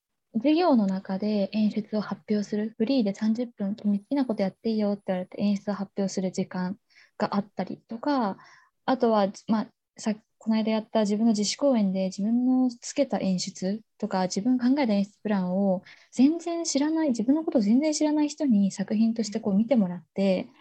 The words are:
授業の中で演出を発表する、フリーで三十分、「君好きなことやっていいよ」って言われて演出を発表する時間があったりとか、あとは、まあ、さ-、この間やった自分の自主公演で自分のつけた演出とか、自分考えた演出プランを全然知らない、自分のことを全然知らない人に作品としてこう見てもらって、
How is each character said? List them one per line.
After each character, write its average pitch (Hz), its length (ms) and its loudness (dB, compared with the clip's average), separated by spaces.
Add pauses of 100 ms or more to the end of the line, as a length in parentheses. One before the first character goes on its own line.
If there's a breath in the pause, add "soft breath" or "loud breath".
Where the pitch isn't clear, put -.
(340)
授 254 200 2
業 330 200 4
の 214 120 4
中 190 320 -2
で 208 340 0
演 214 180 2
出 208 260 -4
を 214 40 0
発 - 280 -8
表 208 140 0
す 208 140 -6
る、 214 200 -4
フ 226 80 0
リ 262 180 2
ー - 20 0
で 196 100 -2
三 220 200 0
十 247 120 -4
分、 202 300 -6
「君 202 240 -2
好 - 40 -18
き - 120 -6
な 277 100 0
こ 233 80 -2
と 208 80 -2
や 190 60 0
っ 190 40 -6
て - 180 -6
い 220 40 0
い 214 40 -2
よ」 202 160 0
っ - 20 -4
て 202 120 -12
言 190 80 0
わ 180 40 -4
れ 180 60 -8
て - 140 -12
演 202 160 2
出 196 140 -6
を 202 40 -2
発 196 220 -8
表 196 120 0
す 196 120 -6
る 185 120 -2
時 185 160 -4
間 185 280 -6 (420 soft breath)
が - 180 -2
あ - 20 0
っ 202 60 0
た - 180 -8
り - 160 -10 (100)
と 226 100 -10
か、 247 380 -2 (480 soft breath)
あ 269 120 0
と 233 160 2
は、 202 160 4 (180)
ま 220 140 0
あ、 214 60 -4 (300)
さ-、 - 160 -4 (260)
こ - 120 -4
の 220 60 2
間 220 160 0
や 220 80 0
っ 220 100 -10
た 220 120 2
自 208 140 0
分 214 80 0
の 233 80 4
自 208 120 0
主 - 120 -2
公 277 200 2
演 196 160 2
で 190 140 -2
自 190 160 -6
分 233 220 0
の 254 240 2 (120)
つ - 140 -12
け 277 120 2
た 214 120 -2
演 190 200 0
出 190 420 -6 (160)
と 208 120 -6
か、 190 160 0
自 190 180 -4
分 254 160 2
考 240 80 0 (140)
え 269 80 0
た 214 40 0
演 202 120 2
出 - 180 -12
プ 214 60 -4
ラ 208 120 0
ン 180 160 -2
を 190 280 0 (260 soft breath)
全 302 300 4
然 339 240 -6
知 302 160 0
ら 294 100 0
な 320 140 0
い、 302 60 2
自 233 120 -2
分 262 140 2
の 320 80 -2
こ 339 80 -4
と 311 60 4
を - 20 4
全 214 200 4
然 311 120 2
知 302 120 0
ら 302 80 2
な 302 120 2
い 294 40 0
人 294 160 -6
に 202 280 2
作 202 240 -4
品 226 180 2
と 233 80 -2
し 208 80 -8
て 220 80 -4
こ 214 140 -2
う - 20 2
見 220 120 2
て 269 100 2
も 202 100 4
ら 175 100 -6
っ 175 80 -16 (100)
て、 196 340 0 (120 soft breath)